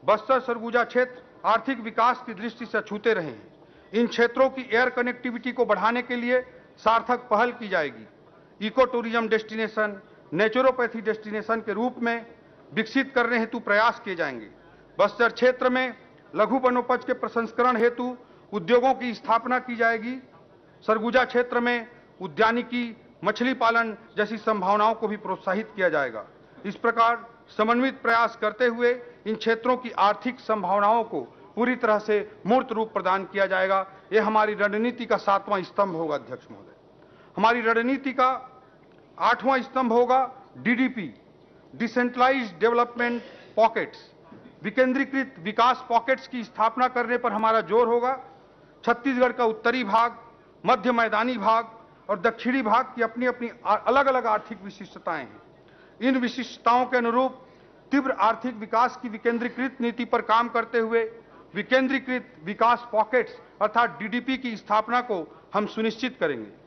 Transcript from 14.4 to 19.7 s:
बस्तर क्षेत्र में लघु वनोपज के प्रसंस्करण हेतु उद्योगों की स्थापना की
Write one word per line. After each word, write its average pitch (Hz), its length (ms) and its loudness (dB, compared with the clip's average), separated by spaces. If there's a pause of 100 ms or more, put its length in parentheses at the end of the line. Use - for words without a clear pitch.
बस्तर 202 300 2
क्षेत्र 254 400 2
में 254 280 -2 (400)
लघु 214 220 2
वनोपज 247 460 0
के 254 80 -2
प्रसंस्करण 240 640 0
हेतु 240 400 0 (360)
उद्योगों 240 420 4
की 247 200 -6
स्थापना 233 440 0
की 240 180 -6